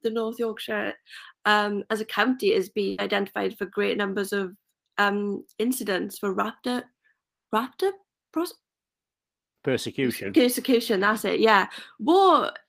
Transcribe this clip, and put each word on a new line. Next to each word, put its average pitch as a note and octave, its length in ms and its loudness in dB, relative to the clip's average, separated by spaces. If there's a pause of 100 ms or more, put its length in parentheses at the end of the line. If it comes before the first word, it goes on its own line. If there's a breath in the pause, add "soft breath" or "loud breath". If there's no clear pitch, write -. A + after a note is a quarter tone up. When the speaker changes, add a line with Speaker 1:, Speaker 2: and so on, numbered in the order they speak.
Speaker 1:
the A3+ 80 -2
North A3+ 280 -4
Yorkshire, A3 540 -4 (520 loud breath)
um, G#3 440 2
as G#3+ 100 -2
a G#3+ 60 -6
county A3 480 2
is F#3 160 2
being G3 320 -2
identified G3 560 -2
for G3+ 80 -4
great G3+ 320 -2
numbers G3 340 -2
of, G3 240 -4 (440)
um, G3+ 440 0 (140)
incidents G#3 600 -2
for G3+ 160 -4
raptor, A3+ 500 -4 (680)
raptor B3+ 380 -2 (400)
pros-, F4 220 -4 (1080)
Speaker 2:
Persecution. A#2+ 720 -2
Speaker 1:
Persecution, A#3+ 720 2
that's G#3+ 240 0
it, F#3 160 0
yeah. G#3 260 4 (300 loud breath)
What D#4+ 600 4 (120)